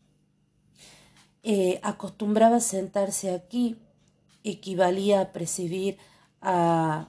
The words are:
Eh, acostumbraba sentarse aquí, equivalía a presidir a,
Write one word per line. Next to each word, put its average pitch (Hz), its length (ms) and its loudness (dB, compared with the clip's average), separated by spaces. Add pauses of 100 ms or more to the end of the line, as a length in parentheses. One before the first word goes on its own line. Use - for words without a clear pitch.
(1400)
Eh, 190 400 0
acostumbraba 214 760 2
sentarse 196 720 -4
aquí, 226 460 -4 (640)
equivalía 196 800 0
a 190 100 -4
presidir 185 680 -6 (440)
a, 165 680 2